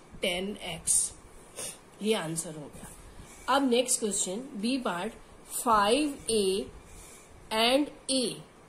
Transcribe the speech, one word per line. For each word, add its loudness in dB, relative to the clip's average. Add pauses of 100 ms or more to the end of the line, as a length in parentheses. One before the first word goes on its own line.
(220)
टेन 0
एक्स। 0 (920)
ये 2
आंसर -6
हो -14
गया। -16 (680)
अब 6
नेक्स्ट 4
क्वेश्चन, 0 (120)
बी 0
पार्ट, -2 (520)
फ़ाइव 4 (120)
ए 2 (840)
and 2
ए। 0 (320)